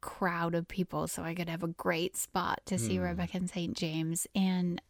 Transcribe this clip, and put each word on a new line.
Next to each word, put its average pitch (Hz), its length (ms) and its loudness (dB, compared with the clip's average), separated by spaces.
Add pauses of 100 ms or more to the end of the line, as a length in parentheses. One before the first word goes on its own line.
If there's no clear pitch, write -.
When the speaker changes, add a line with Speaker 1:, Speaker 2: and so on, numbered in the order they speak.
Speaker 1:
crowd 170 540 0
of 170 120 0
people 165 400 0
so 175 160 -6
I 165 100 -2
could 175 160 -2
have 165 140 -4
a 165 40 0
great 170 500 0
spot - 480 0
to 185 120 0
see 185 200 2
Speaker 2:
Hmm. 180 60 2
Speaker 1:
Rebecca 175 340 0
and 180 120 0
Saint 170 280 -2
James. 160 580 0
And 180 540 4